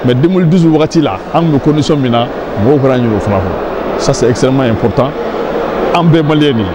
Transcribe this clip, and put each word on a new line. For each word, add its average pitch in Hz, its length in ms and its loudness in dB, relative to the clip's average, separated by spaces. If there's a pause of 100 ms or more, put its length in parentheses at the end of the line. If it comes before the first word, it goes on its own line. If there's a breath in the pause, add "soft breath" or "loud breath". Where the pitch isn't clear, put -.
Mais 123 120 2
deux 139 120 2
mille 180 220 2
douze 170 160 4
wagati 156 360 2
la, 98 180 -2 (140)
an 160 80 2
tun 160 160 2
bɛ - 40 2
condition 151 340 0
min 131 160 0
na, 120 160 0 (380)
mɔgɔw 139 160 4
kana 131 160 2
ɲinɛ 117 180 0
o 101 40 0
fana 98 180 -2
kɔ. - 640 -4
Ça, - 140 -2
c'est 120 160 2
extrêmement 131 340 0
important. 117 460 0 (880)
An 170 80 2
bɛɛ 165 180 4
Maliyɛn 147 360 2
de 107 60 0 (120)